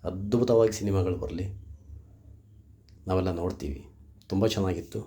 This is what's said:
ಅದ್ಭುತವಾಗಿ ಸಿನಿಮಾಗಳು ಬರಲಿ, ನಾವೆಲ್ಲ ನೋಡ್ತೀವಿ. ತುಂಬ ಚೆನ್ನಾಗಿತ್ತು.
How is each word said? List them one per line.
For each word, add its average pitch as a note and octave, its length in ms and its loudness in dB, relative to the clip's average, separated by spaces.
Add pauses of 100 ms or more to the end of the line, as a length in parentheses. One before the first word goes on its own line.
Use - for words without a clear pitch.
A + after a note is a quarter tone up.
ಅದ್ಭುತವಾಗಿ A2 680 4
ಸಿನಿಮಾಗಳು F#2+ 440 0
ಬರಲಿ, F2 300 -4 (1600)
ನಾವೆಲ್ಲ F#2 240 2
ನೋಡ್ತೀವಿ. E2 500 -4 (480)
ತುಂಬ G2 180 2
ಚೆನ್ನಾಗಿತ್ತು. F#2+ 600 -2